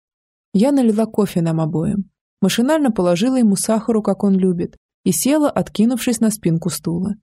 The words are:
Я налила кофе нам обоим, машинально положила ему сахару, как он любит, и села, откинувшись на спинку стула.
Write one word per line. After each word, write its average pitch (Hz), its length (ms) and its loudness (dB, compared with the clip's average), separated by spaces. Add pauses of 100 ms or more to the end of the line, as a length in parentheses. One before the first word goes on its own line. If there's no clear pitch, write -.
(520)
Я 240 200 4
налила 226 340 2
кофе 202 360 -2
нам 160 180 0
обоим, 160 500 -4 (300)
машинально 262 500 2
положила 190 460 0
ему 214 200 4
сахару, 220 460 0
как 196 200 -2
он 202 120 2
любит, 185 420 -2 (280)
и 190 60 2
села, 294 400 0
откинувшись 233 720 -2
на 220 100 2
спинку 165 400 -2
стула. 185 520 -6